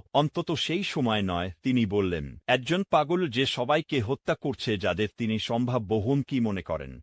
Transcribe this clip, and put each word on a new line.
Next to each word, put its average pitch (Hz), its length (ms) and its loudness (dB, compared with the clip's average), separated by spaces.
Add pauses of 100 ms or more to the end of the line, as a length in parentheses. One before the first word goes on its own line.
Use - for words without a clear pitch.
(140)
অন্তত 156 380 0
সেই 165 320 -2
সময় 113 380 0
নয়," 90 300 -2 (120)
তিনি 127 220 4
বললেন। 87 520 0 (100)
একজন 131 420 2
পাগল 165 380 2
যে 127 180 0
সবাইকে 143 540 0
হত্যা 131 360 -2
করছে 123 420 -2
যাদের 92 300 0 (100)
তিনি 110 220 0
সম্ভাব্য 117 560 0
হুমকি 135 440 0
মনে 101 220 0
করেন। 67 420 -6